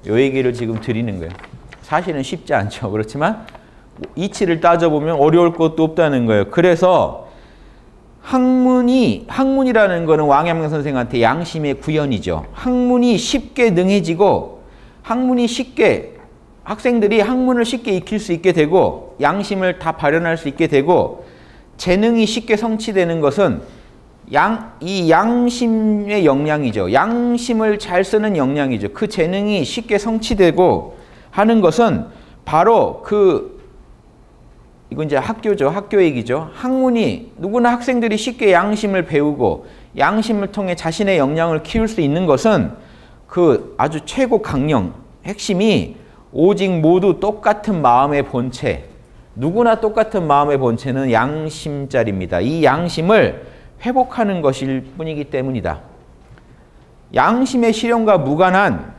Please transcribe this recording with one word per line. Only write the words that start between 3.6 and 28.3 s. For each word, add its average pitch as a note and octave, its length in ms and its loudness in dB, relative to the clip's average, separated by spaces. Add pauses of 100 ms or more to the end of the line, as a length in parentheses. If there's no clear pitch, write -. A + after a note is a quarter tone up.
이치를 E3+ 440 -2
따져보면 E3 560 2
어려울 E3 360 4
것도 D#3+ 300 0
없다는 D#3 440 2
거예요. G#2 240 2
그래서 E3+ 800 2 (960)
학문이, B3+ 1040 2
학문이라는 A#3 800 2
거는 D3+ 180 4
왕阳선생한테 D3 960 0
양심의 D3 540 0
구현이죠. G#2+ 760 -4
학문이 B3 680 2
쉽게 A#3+ 520 0
능해지고 F3 920 0 (400)
학문이 B3 440 0
쉽게, A#3+ 680 0 (500)
학생들이 G#3+ 560 2
학문을 B3 460 0
쉽게 A#3 260 -4
익힐 G3 260 -2
수 G3 140 -4
있게 E3+ 200 0
되고 D3+ 680 0
양심을 F#3 580 0
다 D#3+ 140 -4
발현할 E3 460 0
수 D3 100 -6
있게 D#3 180 -2
되고 D3 600 2 (500)
재능이 A3 500 2
쉽게 A3 300 -2
성취되는 G#3 640 -2
것은 D3+ 400 0 (720)
양-, G3+ 480 0
이 F3 300 -2
양심의 A3 1120 2
역량이죠. C3+ 680 0
양심을 A3+ 880 0
잘 F3+ 260 0
쓰는 G#3+ 320 0